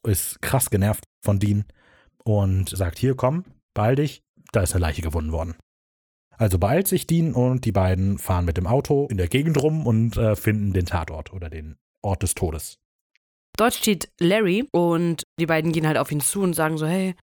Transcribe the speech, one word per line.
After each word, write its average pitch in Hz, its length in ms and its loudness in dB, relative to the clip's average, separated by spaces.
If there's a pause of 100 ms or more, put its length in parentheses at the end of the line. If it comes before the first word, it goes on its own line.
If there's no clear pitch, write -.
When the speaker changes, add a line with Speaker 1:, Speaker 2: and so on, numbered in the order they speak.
Speaker 1:
ist - 360 -2
krass - 280 0
genervt 104 360 0 (180)
von 101 160 2
Dean 104 240 2 (640)
und 95 440 2
sagt, 90 300 -4
hier, 131 160 2
komm, 139 300 0 (280)
beeil 110 220 2
dich, 147 260 -2 (300)
da 107 100 2
ist 87 120 0
eine 90 80 2
Leiche 78 200 -2
gefunden 78 300 -4
worden. 82 240 -6 (840)
Also 95 220 2
beeilt 139 280 2
sich - 200 -2
Dean 165 260 2
und 127 320 0
die 113 60 2
beiden 95 480 2
fahren 87 260 0
mit 85 120 0
dem 90 100 -2
Auto 139 420 0
in 101 80 -2
der 87 100 0
Gegend 147 340 2
rum 156 260 0
und, 113 300 2
äh, 110 180 2
finden 104 380 0
den 92 120 2
Tatort 82 480 -6
oder 85 160 -10
den 78 280 -12 (260)
Ort 98 200 -2
des 92 120 -2
Todes. 80 420 -6 (800)
Speaker 2:
Dort 208 160 2
steht - 360 -2 (100)
Larry 196 520 2
und 170 520 0 (160)
die 165 80 0
beiden 160 240 0
gehen 160 160 0
halt 156 100 2
auf - 140 -2
ihn 151 80 -2
zu 202 220 -2
und 180 120 0
sagen 160 240 -2
so, 156 80 -4
hey, 185 300 -2 (240)